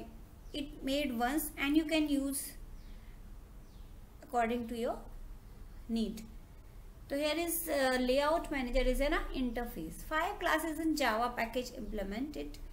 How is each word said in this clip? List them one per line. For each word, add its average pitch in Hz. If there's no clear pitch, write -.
it 277
made 269
once, 277
and 285
you 320
can 311
use 269
according 233
to 233
your 277
need. 226
So 277
here 302
is, 330
uh, 262
layout 285
manager 254
is 247
an, 294
uh, 370
interface. 226
Five 339
classes 320
in 320
Java 240
package 247
implement 208
it. 285